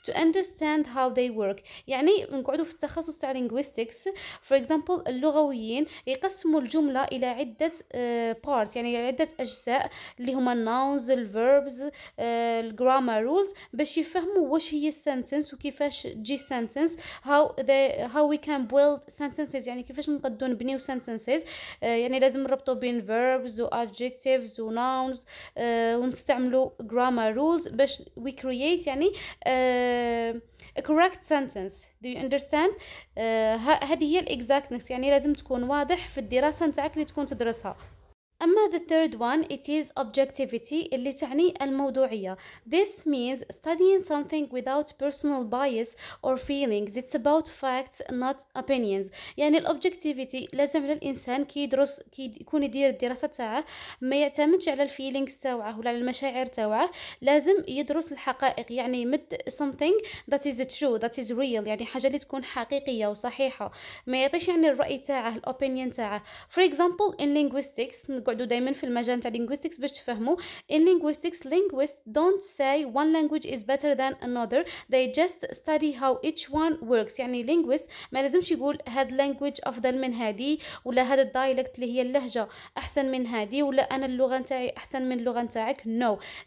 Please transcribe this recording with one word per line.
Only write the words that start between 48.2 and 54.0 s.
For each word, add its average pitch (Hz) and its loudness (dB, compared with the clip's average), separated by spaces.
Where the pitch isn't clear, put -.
opinions. 208 0
يعني 294 6
ال - 0
objectivity 277 -2
لازم 285 0
للإنسان 277 -2
كي 285 -6
يدرس، 277 2
كي - -14
يكون 302 -2
يدير 269 4
الدراسة 254 -2
تاعه، 254 -4